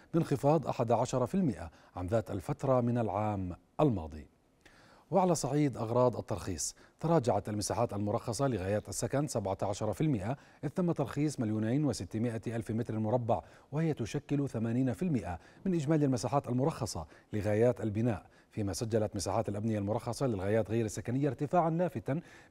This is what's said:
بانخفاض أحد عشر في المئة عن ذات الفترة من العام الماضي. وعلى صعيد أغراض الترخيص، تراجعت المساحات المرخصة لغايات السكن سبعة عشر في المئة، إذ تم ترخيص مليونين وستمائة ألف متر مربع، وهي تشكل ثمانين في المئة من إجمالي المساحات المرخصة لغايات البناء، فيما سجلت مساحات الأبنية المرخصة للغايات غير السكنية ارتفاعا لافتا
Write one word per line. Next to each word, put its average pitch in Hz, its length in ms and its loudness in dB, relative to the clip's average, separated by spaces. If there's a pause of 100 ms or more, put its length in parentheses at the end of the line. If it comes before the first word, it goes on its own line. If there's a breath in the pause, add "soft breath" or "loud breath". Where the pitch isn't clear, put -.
(140 loud breath)
بانخفاض 147 540 2
أحد 120 240 0
عشر 123 360 2
في - 80 -4
المئة 107 360 -2 (240 loud breath)
عن 90 120 -6
ذات 107 240 0
الفترة 127 500 0
من 120 160 2
العام 101 580 -2 (240)
الماضي. 80 480 0 (840 loud breath)
وعلى 180 240 4
صعيد 143 420 0
أغراض 117 400 2
الترخيص، 98 580 -6 (240 loud breath)
تراجعت 120 500 6
المساحات 104 440 0
المرخصة 104 540 0
لغايات 104 420 0
السكن 135 380 -2
سبعة 98 340 -2
عشر 107 320 -2
في - 80 -2
المئة، 127 360 0 (260 loud breath)
إذ 151 60 -2
تم 175 220 0
ترخيص 147 480 -2
مليونين 110 460 0
وستمائة 113 600 -2
ألف 117 240 -4
متر 110 280 -2
مربع، 113 420 0 (300 loud breath)
وهي 156 220 0
تشكل 143 560 -4
ثمانين 120 440 0
في 107 100 -6
المئة 98 360 -2 (260 loud breath)
من 190 80 0
إجمالي 151 320 2
المساحات 131 420 0
المرخصة 123 580 -2 (280 loud breath)
لغايات 107 480 2
البناء، 110 440 -2 (260 soft breath)
فيما 101 220 -4
سجلت 107 420 -2
مساحات 101 340 -2
الأبنية 104 300 -2
المرخصة 110 480 -2
للغايات 104 440 0
غير 113 140 0
السكنية 120 420 -2
ارتفاعا 156 420 0
لافتا 160 500 -2 (320 loud breath)